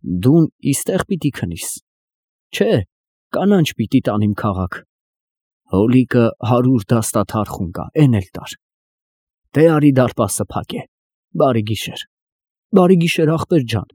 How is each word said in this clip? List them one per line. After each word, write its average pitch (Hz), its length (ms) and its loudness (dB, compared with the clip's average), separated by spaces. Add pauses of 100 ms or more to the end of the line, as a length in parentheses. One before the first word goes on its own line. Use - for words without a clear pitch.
Դուն 123 420 2 (140)
իստեղ 180 440 -4
պիտի 156 300 -4
քնիս։ 85 320 -8 (880)
Չէ, 208 220 0 (580)
կանանչ 185 380 2
պիտի 117 300 -2
տանիմ 104 340 -2
քաղաք։ 92 420 -4 (960)
Հոլիկը 120 540 2 (140)
հարյուր 123 460 0
դաստաթ 110 480 -2
արխուն 101 380 -6
կա, - 220 -10
էն 143 200 4
էլ 95 160 -2
տար։ - 240 -14 (1000)
Դե 151 100 6
արի 151 260 4
դարպասը 120 540 0
փակ - 320 -10
է։ - 60 -10 (520)
Բարի 131 280 2
գիշեր։ - 420 -8 (680)
Բարի 185 240 6
գիշեր, 165 360 0
ախպեր 156 320 0
ջան։ 110 300 -6